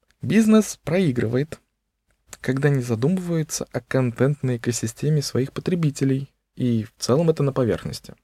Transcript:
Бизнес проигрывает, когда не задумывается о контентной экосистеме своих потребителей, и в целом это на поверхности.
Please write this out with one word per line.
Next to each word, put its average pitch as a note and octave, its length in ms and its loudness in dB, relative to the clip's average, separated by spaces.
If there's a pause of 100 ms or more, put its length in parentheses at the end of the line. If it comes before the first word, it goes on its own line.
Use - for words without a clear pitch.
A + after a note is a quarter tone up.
(240)
Бизнес G#3+ 580 4
проигрывает, C3 800 -2 (800)
когда C#3 300 0
не C#3 100 2
задумывается D#3 920 -2
о A#2 80 -4
контентной B2+ 760 0
экосистеме A#2+ 640 -2
своих C3+ 320 -2
потребителей, C#3 800 -2 (240)
и A#2 280 0
в - 140 -16
целом D#3 300 2
это D#3+ 140 2
на C3+ 100 0
поверхности. - 720 -2